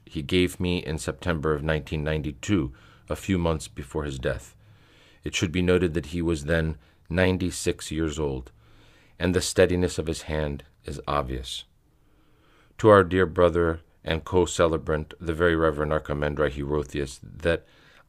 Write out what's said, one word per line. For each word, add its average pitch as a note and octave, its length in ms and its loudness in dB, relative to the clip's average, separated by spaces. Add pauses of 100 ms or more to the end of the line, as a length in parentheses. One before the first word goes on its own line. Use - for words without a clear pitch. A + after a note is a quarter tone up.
he - 160 -8
gave F2+ 400 0
me F2+ 160 0
in D#2 200 -4
September D#2 560 -2
of C#2+ 80 -2
nineteen D2+ 440 -2
ninety-two, D2+ 680 -2 (380)
a E2 80 -4
few F#2+ 200 0
months E2 300 0
before D2+ 380 -8
his C2+ 120 -8
death. C2 380 -4 (680)
It - 120 -8
should F2+ 160 0
be F2+ 100 0
noted F2+ 320 4
that D2+ 140 -2
he E2+ 140 -4
was D#2+ 240 -2
then D#2+ 320 0 (320)
ninety-six F2+ 840 0
years D#2 260 -2
old, C2+ 360 -4 (680)
and F2+ 160 2
the F2+ 60 2
steadiness F2+ 580 2
of D#2 80 -4
his D#2+ 160 -6
hand D2+ 400 -4 (220)
is C#2 200 -10
obvious. C2 600 -4 (1120)
To A2+ 100 2
our G2+ 160 10
dear F2+ 220 2
brother E2+ 560 2 (240)
and D#2+ 180 -2
co-celebrant, D#2+ 960 0
the E2 140 -4
Very E2 240 2
Reverend D2+ 340 0
Archimandrite D2 640 0
Hierotheus, C#2+ 680 -4
that - 440 -2 (440)